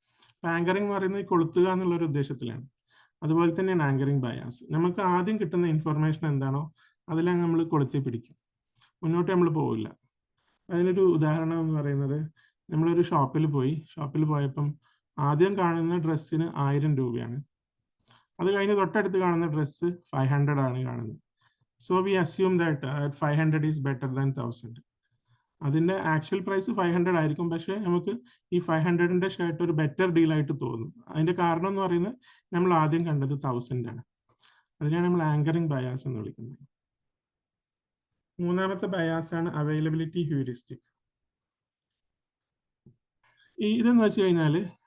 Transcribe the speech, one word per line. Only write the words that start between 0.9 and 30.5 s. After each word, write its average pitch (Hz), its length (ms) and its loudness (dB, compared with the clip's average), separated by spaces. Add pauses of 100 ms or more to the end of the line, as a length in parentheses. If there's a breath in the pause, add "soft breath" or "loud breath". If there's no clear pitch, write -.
പറയുന്നത് 190 260 -2
ഈ - 20 -6
കൊളുത്തുക 180 440 2
എന്നുള്ള 180 280 0
ഒരു 170 80 0
ഉദ്ദേശത്തിലാണ്. 135 640 -4 (540 soft breath)
അതുപോലെ 165 380 2
തന്നെയാണ് 185 220 2
ആങ്കറിംഗ് 139 400 2
ബയാസ്. 120 480 -8
നമുക്ക് 175 300 0
ആദ്യം 185 400 0
കിട്ടുന്ന 175 260 0
ഇൻഫർമേഷൻ 156 600 0
എന്താണോ 139 460 -2 (340 soft breath)
അതിലാണ് 170 300 2
നമ്മൾ 165 260 2
കൊളുത്തി 147 340 0
പിടിക്കും, 123 380 -6 (680 soft breath)
മുന്നോട്ട് 170 300 2
നമ്മൾ 175 180 4
പോവില്ല. 123 580 -4 (640)
അതിനൊരു 180 300 2
ഉദാഹരണം 160 600 4
എന്ന് 160 200 0
പറയുന്നത്, 143 500 -2 (400 soft breath)
നമ്മളൊരു 165 320 4
ഷോപ്പിൽ 156 440 2
പോയി, 143 420 -2
ഷോപ്പിൽ 156 360 -4
പോയപ്പം 147 540 -2 (400)
ആദ്യം 156 400 2
കാണുന്ന 170 380 0
ഡ്രസ്സിന് 160 580 -2
ആയിരം 143 420 0
രൂപയാണ്, 123 460 -4 (1000 loud breath)
അത് 190 140 2
കഴിഞ്ഞ് 202 220 2
തൊട്ടടുത്ത് 190 420 0
കാണുന്ന 170 280 2
ഡ്രസ്സ് 151 380 -2
ഫൈവ് 175 420 -2
ഹൺഡ്രഡ് 143 320 2
ആണ് 131 260 -2
കാണുന്നത്. 120 340 -8 (720)
So 185 120 2
we 196 80 0
assume 185 460 2
that, 160 180 2
uh, 143 360 -4
five 151 300 0
hundred 156 280 2
is 151 140 -4
better 131 320 -4
than 135 240 0
thousand. 117 420 -10 (800)
അതിന്റെ 160 320 2
ആക്ച്വൽ 160 460 -2
പ്രൈസ് 190 260 -2
ഫൈവ് 185 280 0
ഹൺഡ്രഡ് 175 220 2
ആയിരിക്കും, 156 340 0
പക്ഷെ 165 260 -4
നമുക്ക് 190 420 -2 (340 soft breath)
ഈ 180 60 2
ഫൈവ് 165 220 0
ഹൺഡ്രഡിന്റെ 175 480 2
ഷർട്ട് 170 340 -4
ഒരു 170 100 0
ബെറ്റർ 156 380 0
ഡീൽ 160 220 4
ആയിട്ട് 151 280 0